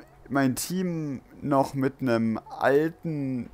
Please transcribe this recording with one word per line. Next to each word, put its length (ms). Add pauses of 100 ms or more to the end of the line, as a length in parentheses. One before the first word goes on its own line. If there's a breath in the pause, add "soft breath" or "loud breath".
(280)
mein 280
Team 680 (180)
noch 320
mit 300
einem 360 (120)
alten, 1040